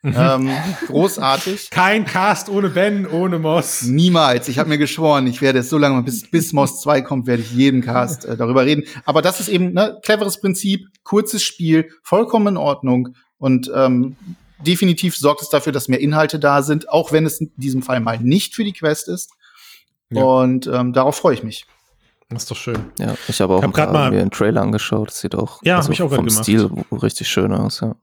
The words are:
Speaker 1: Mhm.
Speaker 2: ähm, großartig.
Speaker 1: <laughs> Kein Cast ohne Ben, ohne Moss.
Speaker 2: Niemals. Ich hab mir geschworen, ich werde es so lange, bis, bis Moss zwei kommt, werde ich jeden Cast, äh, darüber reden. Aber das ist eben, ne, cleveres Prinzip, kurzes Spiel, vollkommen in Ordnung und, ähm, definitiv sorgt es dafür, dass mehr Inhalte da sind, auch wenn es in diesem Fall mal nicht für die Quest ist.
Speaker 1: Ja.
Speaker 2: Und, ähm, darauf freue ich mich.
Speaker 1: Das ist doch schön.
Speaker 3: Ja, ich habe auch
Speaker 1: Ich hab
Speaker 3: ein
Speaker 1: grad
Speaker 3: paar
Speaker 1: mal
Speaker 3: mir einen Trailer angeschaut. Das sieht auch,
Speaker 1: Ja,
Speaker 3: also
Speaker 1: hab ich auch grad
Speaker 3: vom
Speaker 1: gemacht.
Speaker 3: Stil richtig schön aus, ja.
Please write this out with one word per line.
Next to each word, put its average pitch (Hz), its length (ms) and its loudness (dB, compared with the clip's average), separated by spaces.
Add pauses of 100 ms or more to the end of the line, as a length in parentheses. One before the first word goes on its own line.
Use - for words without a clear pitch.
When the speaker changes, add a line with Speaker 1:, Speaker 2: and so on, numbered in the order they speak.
Speaker 1:
Mhm. 139 140 -2
Speaker 2:
ähm, 131 320 2 (380)
großartig. 175 800 -2
Speaker 1:
<laughs> - 20 -16
Kein 196 340 2
Cast 196 440 0
ohne 196 200 0
Ben, 196 380 0
ohne 170 300 -2
Moss. 160 460 -2
Speaker 2:
Niemals. 147 680 2
Ich 123 80 -4
hab 160 100 0
mir 151 120 0
geschworen, 147 480 2
ich 123 140 -2
werde 135 180 4
es 123 100 -4
so 160 80 0
lange, 139 240 2
bis, 120 280 -6
bis 165 240 0
Moss 139 280 0
zwei 143 200 2
kommt, 127 260 -4
werde 120 160 0
ich 113 80 -10
jeden 131 300 4
Cast, 123 440 -2
äh, 113 100 -6
darüber 123 300 2
reden. 147 180 2 (220)
Aber 151 160 2
das 175 180 0
ist 185 80 -6
eben, 180 260 0
ne, 208 300 0
cleveres 208 380 0
Prinzip, 196 460 -2 (160)
kurzes 208 400 -2
Spiel, 160 460 0 (120)
vollkommen 220 460 2
in 190 100 0
Ordnung 131 520 0 (280)
und, 131 380 0
ähm, 131 400 2 (500)
definitiv 175 520 2
sorgt 147 240 2
es - 80 -12
dafür, - 220 0
dass 131 160 -4
mehr 127 140 0
Inhalte 156 380 2
da 143 220 4
sind, 151 280 -2
auch 156 220 2
wenn 156 140 4
es 151 160 -2
in 151 140 -6
diesem 131 280 -4
Fall 127 160 -2
mal 113 200 -2
nicht 127 360 2
für 233 80 -2
die 202 100 -4
Quest 151 340 -2
ist. 180 240 -8 (760)
Speaker 1:
Ja. 123 140 0
Speaker 2:
Und, 127 440 4
ähm, 123 260 -2
darauf 131 220 2
freue - 180 2
ich - 100 -4
mich. 110 220 -12 (640)
Speaker 1:
Das 117 140 -8
ist - 80 -12
doch 110 60 -8
schön. 117 200 -6 (200)
Speaker 3:
Ja, 107 180 -4 (120)
ich - 140 -6
habe 95 140 0
auch - 40 4
Speaker 1:
Ich 98 40 2
hab - 60 0
Speaker 3:
ein - 40 -4
Speaker 1:
grad - 180 0
Speaker 3:
paar - 20 2
Speaker 1:
mal 139 180 2
Speaker 3:
mir 98 100 2
einen 98 100 0
Trailer 104 300 0
angeschaut. 107 480 -2
Das - 100 -14
sieht - 160 -6
auch, - 280 -6
Speaker 1:
Ja, 180 140 2
Speaker 3:
also 147 100 0
Speaker 1:
hab 156 60 0
ich 175 80 -4
auch 156 80 -2
grad 139 80 0
Speaker 3:
vom - 100 0
Speaker 1:
gemacht. 110 160 -2
Speaker 3:
Stil 104 260 2 (220)
richtig - 360 -4
schön 98 260 0
aus, - 280 -2
ja. 110 220 -4